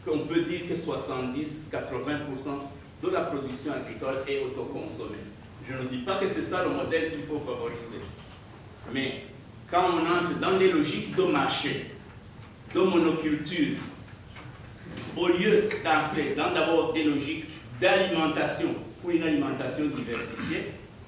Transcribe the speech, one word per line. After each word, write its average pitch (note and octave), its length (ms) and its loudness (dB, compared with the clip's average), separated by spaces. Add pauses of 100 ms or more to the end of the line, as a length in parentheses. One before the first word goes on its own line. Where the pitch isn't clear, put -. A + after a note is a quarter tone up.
qu'on D3+ 140 2
peut E3 220 2
dire E3+ 260 -2
que F3 80 0
soixante-dix, C3 960 -4
quatre-vingts C3+ 480 -2
pour C#3 180 -6
cent C#3 320 -6 (320)
de F3+ 80 2
la F3 120 2
production C3+ 500 -4
agricole C3 460 -4 (100)
est C#3 160 0
autoconsommée. B2+ 720 -6 (520)
Je C3 60 -6
ne B2+ 140 -4
dis B2+ 160 -4
pas G3 140 2
que F#3+ 100 4
c'est D#3 140 0
ça F3 200 0
le D#3+ 80 2
modèle D#3+ 400 2
qu'il D3+ 140 -4
faut D3 160 -2
favoriser. - 600 -6 (920)
Mais - 300 -2 (440)
quand F3+ 240 6
on D#3+ 140 2
entre E3+ 320 2
dans F#3 180 4
des F#3 140 8
logiques - 460 2
de F#3 80 6
marché, - 640 2 (840)
de E3 80 4
monoculture, D#3 960 4 (1400)
au E3+ 100 2
lieu G3+ 420 6 (140)
d'entrer D3+ 540 2
dans D#3+ 160 2
d'abord D#3+ 400 4
des D#3 100 2
logiques D3 440 2 (340)
d'alimentation F3+ 960 4 (260)
pour F3 80 -2
une D#3+ 140 4
alimentation C#3 640 0
diversifiée, B2 800 -4 (420)